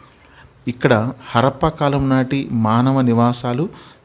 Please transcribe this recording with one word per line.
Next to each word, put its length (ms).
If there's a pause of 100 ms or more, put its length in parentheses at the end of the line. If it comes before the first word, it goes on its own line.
(680)
ఇక్కడ 440 (140)
హరప్పా 440
కాలం 400
నాటి 420
మానవ 500
నివాసాలు 680 (360)